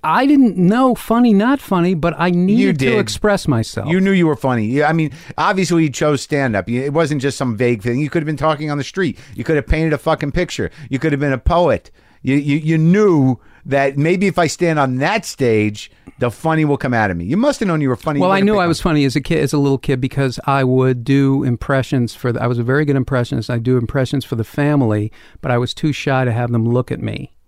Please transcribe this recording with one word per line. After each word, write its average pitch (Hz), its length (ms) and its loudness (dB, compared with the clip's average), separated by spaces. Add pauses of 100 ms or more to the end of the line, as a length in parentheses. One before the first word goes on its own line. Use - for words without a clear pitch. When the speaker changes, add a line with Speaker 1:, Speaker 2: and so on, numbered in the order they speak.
Speaker 1:
I 170 220 2
didn't 277 320 4
know 226 380 4
funny, 233 400 2
not 240 260 4
funny, 180 320 0
but 165 240 -2
I 175 140 0
needed 185 320 2
Speaker 2:
You 196 100 2
Speaker 1:
to 151 60 -2
Speaker 2:
did. 127 200 2
Speaker 1:
express 202 480 0
myself. 113 440 -2
Speaker 2:
You 180 100 2
knew 190 120 2
you 180 140 4
were 151 100 0
funny. 123 320 -2
Yeah, 147 200 2
I 160 60 0
mean, 156 160 0 (260)
obviously 175 460 0
you 151 80 0
chose 147 320 -2
stand-up. 123 440 -2
You, 117 140 -2
it 139 140 -4
wasn't 151 260 0
just 131 160 -2
some 120 220 -4
vague 120 240 0
thing. 120 180 -2
You 151 80 -2
could 170 140 -2
have 147 40 -6
been 156 120 -6
talking 151 320 -2
on 143 80 -4
the 139 60 -6
street. - 340 -4 (160)
You 139 100 -10
could 160 120 0
have 143 100 -2
painted 160 260 0
a 143 60 -2
fucking 151 340 -2
picture. 147 380 -4 (180)
You 131 100 -4
could 156 140 0
have 139 80 -2
been 143 140 0
a - 20 -4
poet. 160 540 0 (320)
You, 131 140 0
you, 143 200 0
you 160 220 0
knew 160 600 4 (280)
that 139 320 0
maybe 180 280 0
if 180 120 0
I 175 80 2
stand 160 320 -2
on 131 180 0
that 175 300 -2
stage, 107 640 0 (280)
the 120 120 -2
funny 156 340 0
will 143 140 0
come 127 160 -4
out 107 160 2
of 87 80 -2
me. 85 80 -6
You 127 100 -2
must 277 240 0
have 220 60 -2
known 160 160 0
you 135 80 0
were 123 60 0
funny. 147 220 -4
You - 40 2
Speaker 1:
Well, 185 80 2
I 190 60 2
Speaker 2:
wouldn't 196 100 2
Speaker 1:
knew 208 80 2
Speaker 2:
pick 202 60 2
Speaker 1:
I 180 40 0
Speaker 2:
up 170 40 0
Speaker 1:
was 165 120 -2
funny 151 240 2
as 131 100 0
a 151 60 0
kid, 156 200 -2
as 139 120 -2
a 151 60 0
little 139 180 0
kid, 127 240 -2
because 135 460 -4
I 139 180 0
would 127 400 2
do 135 400 2
impressions 127 720 -2
for 123 180 -4
the, - 100 -4
I 120 40 -2
was 123 120 -2
a 120 40 -2
very 135 240 0
good 139 100 2
impressionist. 127 540 -2
I'd 117 120 -2
do 127 140 2
impressions 131 480 -2
for - 120 -6
the 113 80 -4
family, 123 680 0 (300)
but 135 80 -4
I 120 80 0
was 123 160 -4
too 156 180 -2
shy 131 320 -2
to 120 80 0
have 120 180 -2
them 113 160 0
look 120 240 0
at - 120 -8
me. - 320 -10 (140)